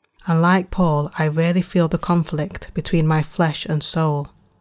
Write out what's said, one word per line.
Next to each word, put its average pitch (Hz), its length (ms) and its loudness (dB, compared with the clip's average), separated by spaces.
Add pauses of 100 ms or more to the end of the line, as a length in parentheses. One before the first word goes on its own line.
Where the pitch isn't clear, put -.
(280)
And 165 120 2
like 180 300 4
Paul, 151 480 0
I 156 80 0
really 165 380 0
feel 175 240 0
the 165 100 -2
conflict 160 760 -2
between 165 320 0
my 156 160 2
flesh 156 420 -2
and 151 160 -2
soul. 147 460 -2 (340)